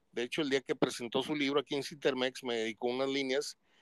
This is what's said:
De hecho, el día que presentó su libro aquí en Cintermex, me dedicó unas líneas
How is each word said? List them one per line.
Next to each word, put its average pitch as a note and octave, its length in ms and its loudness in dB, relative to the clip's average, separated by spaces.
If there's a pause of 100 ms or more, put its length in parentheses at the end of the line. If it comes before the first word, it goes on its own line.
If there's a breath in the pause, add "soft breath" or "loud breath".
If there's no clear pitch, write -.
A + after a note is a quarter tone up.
(120)
De A#2 100 -2
hecho, B2 200 -2
el C#3 80 0
día C3+ 100 4
que C#3+ 160 -2
presentó B2 480 0
su D#3 100 -2
libro C#3+ 240 2
aquí C#3 160 -2
en C#3 80 0
Cintermex, C3 600 0
me A#2+ 100 0
dedicó A2+ 320 -2
unas C3 220 2
líneas C3+ 500 -2 (240)